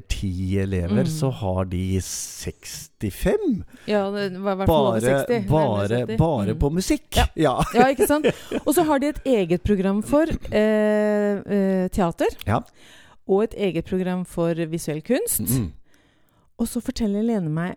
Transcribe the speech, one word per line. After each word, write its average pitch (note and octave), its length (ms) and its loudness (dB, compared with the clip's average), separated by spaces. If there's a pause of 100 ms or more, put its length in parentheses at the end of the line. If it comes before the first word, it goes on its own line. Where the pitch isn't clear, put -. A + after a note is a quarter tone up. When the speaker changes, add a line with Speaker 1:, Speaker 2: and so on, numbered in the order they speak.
Speaker 1:
ti F#2 520 -2
elever, F#2+ 440 0
Speaker 2:
Mm. F3 80 2
Speaker 1:
så C#3 220 -2
har F#2+ 320 -2
de F#2 340 -2
sekstifem. - 1700 -4 (240)
Speaker 2:
Ja, G3+ 220 0
det G3+ 280 -4
var G3 140 -2
i F#3+ 40 -2
hvert F#3+ 100 0
fall D#3 200 4
over A2+ 140 2
Speaker 1:
Bare, - 0 -
Speaker 2:
seksti, C3+ 320 2
nærmere A#2 180 -2
Speaker 1:
bare, A#2 380 2
Speaker 2:
sytti. B2 280 -2
Speaker 1:
bare D3+ 380 2
Speaker 2:
Mm. D#3 40 -6
Speaker 1:
på D3 140 2
musikk. F#3+ 440 -2
Speaker 2:
Ja. A#3 180 4
Speaker 1:
Ja. C3+ 280 2 (120)
Speaker 2:
Ja, A#3+ 160 8
ikke C#4+ 160 2
sant? D4 200 2 (400)
Og D4 80 2
så F4 120 4
har D4+ 140 2
de C#4+ 80 0
et D4+ 160 -6
eget F#3 400 2
program G3 380 2
for, D4 240 4 (260)
eh, G#3+ 960 2
eh, F#3+ 420 0
teater, F#3+ 400 0 (180)
Speaker 1:
Ja. G#2 140 0 (680)
Speaker 2:
og G3 160 2
et A3+ 120 -4
eget E3 300 -2
program F3+ 400 -4
for E3+ 300 -2
visuell D#3+ 480 -6
kunst. E4 380 -2
Speaker 1:
Mm. A#2 320 -2 (840)
Speaker 2:
Og A#3 100 -2
så A#3+ 120 -6
forteller G#3+ 440 -2
Lene G#3 260 0
meg E3 260 -4